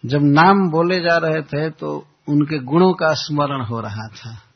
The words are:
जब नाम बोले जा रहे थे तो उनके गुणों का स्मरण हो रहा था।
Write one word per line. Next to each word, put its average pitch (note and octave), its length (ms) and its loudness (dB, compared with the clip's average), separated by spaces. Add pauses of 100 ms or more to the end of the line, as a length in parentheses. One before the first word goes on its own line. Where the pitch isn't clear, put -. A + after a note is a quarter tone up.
जब C3+ 160 -2
नाम E3+ 480 4
बोले F3 300 0
जा E3+ 160 2
रहे D#3+ 260 -2
थे D3+ 280 -4
तो D3 380 -10 (200)
उनके D3 300 0
गुणों E3+ 360 2
का D#3+ 200 0
स्मरण C#3+ 500 -4
हो A2+ 160 -6
रहा G#2+ 280 -10
था। A2+ 340 -18 (120)